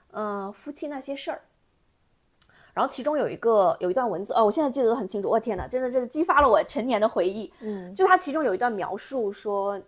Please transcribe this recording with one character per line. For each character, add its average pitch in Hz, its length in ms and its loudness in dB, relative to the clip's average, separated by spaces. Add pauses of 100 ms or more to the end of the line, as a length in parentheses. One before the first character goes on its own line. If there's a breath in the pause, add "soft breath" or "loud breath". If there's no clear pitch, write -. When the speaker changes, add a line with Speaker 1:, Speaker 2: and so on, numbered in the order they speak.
(100)
Speaker 1:
呃， 202 420 -8
《夫 - 180 -12
妻 294 180 -8
那 285 120 -10
些 277 160 -8
事 294 140 -10
儿》。 277 60 -6 (1400 loud breath)
然 190 80 0
后 277 80 0
其 262 120 -6
中 294 160 0
有 208 100 0
一 147 80 -8
个， 202 440 4
有 180 100 0
一 180 40 0
段 247 140 0
文 185 160 -4
字， 202 80 -4
哦， 226 140 4
我 208 40 4
现 311 140 0
在 277 60 0
记 269 120 0
得 226 60 4
都 226 60 4
很 240 120 -4
清 208 160 -6
楚， 185 60 -2
我 214 100 4
天 220 200 -4
哪， 139 100 -8
真 254 140 -4
的， 254 80 -2
真 254 100 0
的 240 80 -4
激 302 160 0
发 294 160 4
了 285 80 8
我 196 160 6
成 226 220 -4
年 247 120 2
的 214 80 2
回 185 220 2
忆。 196 320 -8
Speaker 2:
嗯。 196 340 -10
Speaker 1:
就 370 120 4
他 370 100 6
其 359 160 0
中 311 100 -2
有 220 120 0
一 185 40 -2
段 240 140 0
描 196 240 -6
述 226 340 -4
说 202 580 -4